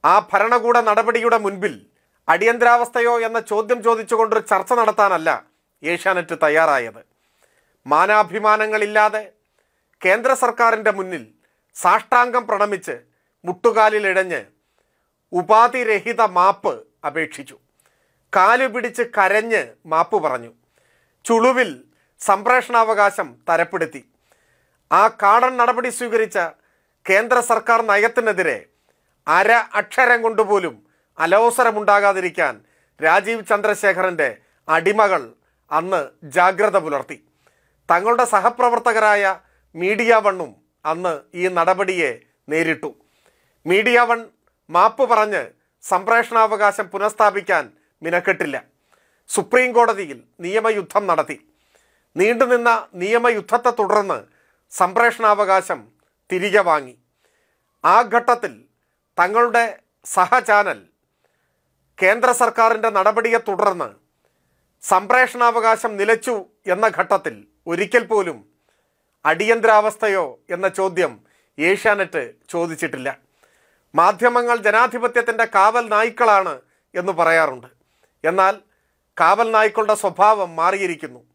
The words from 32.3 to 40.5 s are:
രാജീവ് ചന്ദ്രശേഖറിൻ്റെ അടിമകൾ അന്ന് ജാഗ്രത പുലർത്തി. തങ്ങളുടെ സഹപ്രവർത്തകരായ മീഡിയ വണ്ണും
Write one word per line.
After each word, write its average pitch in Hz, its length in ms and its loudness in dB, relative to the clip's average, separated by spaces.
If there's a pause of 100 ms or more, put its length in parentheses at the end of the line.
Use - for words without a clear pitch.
രാജീവ് 190 500 0
ചന്ദ്രശേഖറിൻ്റെ 190 800 -2 (380)
അടിമകൾ 185 540 2 (500)
അന്ന് 170 300 -2 (340)
ജാഗ്രത 185 500 2
പുലർത്തി. 139 320 -8 (720)
തങ്ങളുടെ 226 440 2
സഹപ്രവർത്തകരായ 226 880 2 (520)
മീഡിയ 214 380 0 (120)
വണ്ണും 180 260 -4 (340)